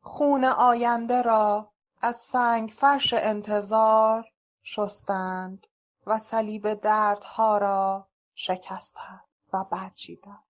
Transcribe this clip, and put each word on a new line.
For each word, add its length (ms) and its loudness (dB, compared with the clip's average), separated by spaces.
خون 440 0
آینده 760 2
را 480 2
از 160 -2
سنگ 540 -2
فرش 460 2
انتظار 1080 2
شستند 1040 -6
و 120 0
صلیب 560 -4
دردها 840 0
را 480 -2
شکستند 880 -10
و 180 -4
برچیدند. 800 -12